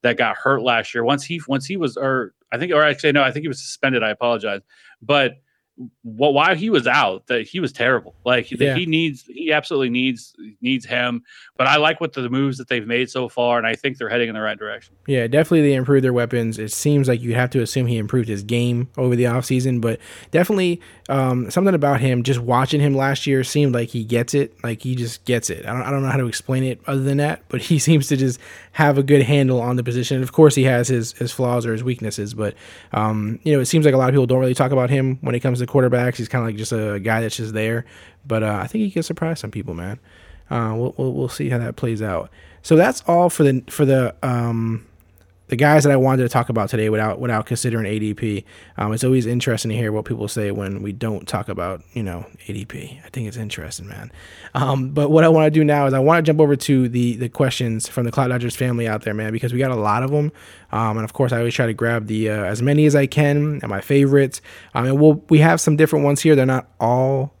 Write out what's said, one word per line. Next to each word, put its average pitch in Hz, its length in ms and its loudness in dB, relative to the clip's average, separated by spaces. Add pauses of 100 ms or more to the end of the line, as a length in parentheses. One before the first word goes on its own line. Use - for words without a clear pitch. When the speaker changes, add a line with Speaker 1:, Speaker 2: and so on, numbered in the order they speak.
Speaker 1:
that 120 140 0
got 110 180 0
hurt 135 260 0
last 117 320 0
year, 117 100 -2
once 139 200 0
he, 165 240 -8
once 135 180 -4
he 185 120 -6
was, 143 200 -4
or 131 380 -4 (160)
I 120 80 -4
think, 175 140 -4
or 151 100 4
actually, 147 300 2
no, 143 100 4
I 131 80 2
think 147 120 -8
he 165 40 -6
was 131 120 -8
suspended. 127 440 -2
I 107 80 -2
apologize. 107 500 -4 (400)
But 135 360 0 (400)
wh-, - 260 -18
while 143 520 2
he 196 140 -4
was 143 160 2
out, 123 420 0
that 117 200 -2
he 180 120 -8
was 175 120 -4
terrible. 120 520 -2
Like, 123 260 0
that 120 100 -10
Speaker 2:
Yeah. 131 160 2
Speaker 1:
he 175 100 -2
needs, 160 420 -2
he 156 240 -6
absolutely 143 380 0
needs, 127 460 -4 (260)
needs 131 240 -2
him. 123 380 -4 (320)
But 131 100 0
I 143 120 4
like 156 220 2
what 160 140 -6
the 123 160 -6
moves 131 300 -2
that 127 80 -14
they've 117 180 -2
made 120 240 -2
so 127 180 -6
far, 120 300 0
and 113 80 -2
I 113 80 0
think 135 240 -6
they're 113 120 -8
heading 117 200 -2
in 107 60 -10
the 107 60 -8
right 104 180 -6
direction. 107 340 -14 (140)
Speaker 2:
Yeah, 131 180 0
definitely 151 380 2
they 143 100 4
improved 131 300 2
their 127 100 2
weapons. 117 460 -2
It 107 120 -8
seems 143 360 2
like 120 120 0
you 120 140 -4
have 123 180 0
to 131 100 0
assume 127 260 -2
he 120 100 0
improved 110 300 -2
his 101 160 -6
game 120 520 -2
over 127 200 0
the 120 80 2
offseason, 123 580 0
but 113 180 -2 (300)
definitely, 180 520 0 (280)
um, 127 400 0
something 190 240 2
about 143 260 2
him, 123 220 2
just 127 180 0
watching 123 400 0
him 143 160 2
last 135 300 -2
year 135 180 2
seemed 139 300 0
like 117 160 -2
he 117 140 -6
gets 117 320 -2
it. 143 180 0 (100)
Like, 117 200 -8
he 127 100 -4
just 117 320 -8
gets 120 240 0
it. - 160 -8
I - 80 -6
don't, 123 80 -4
I 117 80 -6
don't 139 140 -2
know 135 60 -2
how 131 80 0
to 127 100 0
explain 131 360 -4
it 131 220 -4
other 139 160 -2
than 139 160 0
that, 147 320 -2
but 127 120 -4
he 156 180 2
<laughs> - 80 0
seems 151 220 4
to 143 80 2
just 131 220 0 (340)
have 147 260 4
a 139 40 2
good 139 200 4
handle 131 360 2
on 123 180 -2
the 123 60 -2
position. 123 380 -2
Of 123 100 -6
course, 156 220 8
he 131 120 2
has 120 240 2
his, 117 240 -2
his 120 180 -6
flaws 120 340 -2
or 117 60 -4
his 110 120 -4
weaknesses, 110 520 -6
but, 107 180 -4 (380)
um, 110 500 -2
you 151 120 0
know, 143 60 4
it 127 60 0
seems 156 180 2
like 143 120 6
a - 20 6
lot 127 120 2
of 131 40 0
people 135 140 2
don't 127 120 2
really 127 140 0
talk 131 180 0
about 127 200 2
him 131 300 0
when 127 120 -4
it 120 60 -2
comes 123 180 -2
to 123 80 -4
quarterbacks. 123 520 0
He's 113 100 -6
kinda 120 180 -2
like 110 100 -6
just 107 160 -8
a 107 280 -4
guy 110 220 0
that's 110 160 -6
just 110 180 -8
there. 110 300 -4 (420)
But, 110 160 0
uh, 104 180 -2
I 107 60 -6
think 220 160 -4
he 196 80 -2
can 170 100 -4
surprise 165 380 -4
some - 100 -10
people, 101 240 -8
man. 92 260 -10 (500)
Uh, 110 280 -4
we'll, 123 200 -4
we'll, 131 160 -4
we'll 131 160 -4
see 139 200 -6
how 123 80 -2
that 120 180 -6
plays 113 260 -4
out. 98 280 -4 (320)
So 160 160 4
that's 220 280 4
all 170 240 4
for 165 140 2
the, 131 260 4
for - 140 0
the, 131 400 2
um, 117 600 -2 (640)
the - 80 -4
guys 147 260 6
that 143 80 4
I 135 60 4
wanted 131 260 4
to 120 60 0
talk 120 180 0
about 113 220 -2
today 110 200 0
without, 107 300 0
without 117 260 -2
considering 113 400 -2
A 107 140 -2
D 107 140 -2
P. 104 320 -4 (320)
Um, 104 160 -2
it's 113 100 -4
always 127 220 2
interesting 117 460 -2
to 107 60 -2
hear 113 140 -2
what 107 140 -4
people 113 220 -6
say 104 240 -4
when 98 300 -6
we 101 120 -6
don't 110 340 -6
talk 95 220 -6
about, 90 340 -6 (100)
you 117 100 -6
know, 85 220 -8 (220)
A 98 60 -8
D 104 120 -8
P. - 400 -16
I - 40 -20
think 117 180 -8
it's 104 100 -12
interesting, 95 500 -12
man. 101 240 -16 (420)
Um, 131 360 0
but 143 200 0
what 156 160 8
I 165 40 8
wanna 156 200 6
do 156 140 4
now 147 220 4
is 135 80 2
I 135 60 2
wanna 160 220 4
jump 156 180 2
over 143 160 6
to 131 340 2
the, 120 280 0
the 120 120 -4
questions 120 580 -2
from - 180 -4
the 117 60 -4
Cloud 131 160 0
Dodgers 123 300 -2
family 120 320 -2
out 107 140 -4
there, 107 100 -4
man, 107 200 -4
because 117 200 -4
we 123 60 -2
got 131 120 0
a 123 40 -2
lot 107 280 0
of 135 100 -2
'em. 147 200 0 (400)
Um, 110 240 0
and 110 80 -4
of - 80 -12
course, 127 200 0
I 120 40 -2
always 117 160 -2
try 127 120 0
to 113 80 -2
grab 117 340 -2
the, 110 220 -2
uh, 107 140 -2
as 104 180 -4
many 147 240 4
as 147 100 4
I 139 100 4
can 147 560 0
and - 80 -8
my 98 120 -4
favorites. 139 600 4 (320)
Um, 120 120 0
and 135 140 2
we'll, 151 300 6
we 156 100 6
have 165 220 6
some 151 160 2
different 156 260 2
ones 143 180 2
here. 156 140 6
They're 131 100 4
not 131 240 -2 (100)
all 131 600 0